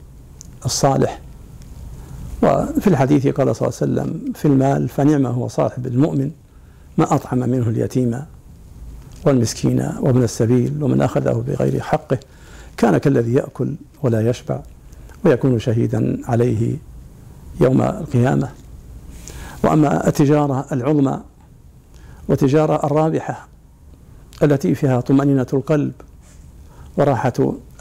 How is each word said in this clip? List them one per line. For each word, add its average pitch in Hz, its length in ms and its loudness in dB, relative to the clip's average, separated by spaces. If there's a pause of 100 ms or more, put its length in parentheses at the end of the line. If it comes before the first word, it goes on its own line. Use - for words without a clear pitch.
(640)
الصالح. - 560 0 (1200)
وفي 190 440 2
الحديث 139 400 4
قال 131 280 2
صلى 123 120 -2
الله 120 140 -6
عليه 135 300 -2
وسلم 226 220 -8
في - 120 -4
المال: 139 440 2
"فنعم 143 360 2
هو 120 220 -2
صاحب 127 400 -2
المؤمن 139 440 0 (680)
ما 160 180 2
أطعم 127 240 -2
منه 123 300 0
اليتيم 120 520 -2 (1040)
والمسكين 127 640 0 (100)
وابن 127 220 4
السبيل 123 600 0
ومن 131 180 2
أخذه 131 460 0
بغير 135 340 -2
حقه - 380 -4 (580)
كان 139 200 4
كالذي 123 360 2
يأكل 131 420 -2 (280)
ولا 113 260 2
يشبع - 300 -4 (640)
ويكون 127 340 4
شهيدا 117 640 0
عليه 120 540 0 (840)
يوم 131 200 4
القيامة". 139 680 0 (1120)
وأما 143 440 4
التجارة 139 640 2
العظمى 139 500 0 (1080)
والتجارة 151 580 2
الرابحة 151 640 -2 (960)
التي 147 320 2
فيها 127 260 0
طمأنينة 135 520 2
القلب 135 400 0 (1040)
وراحة 135 560 2 (280)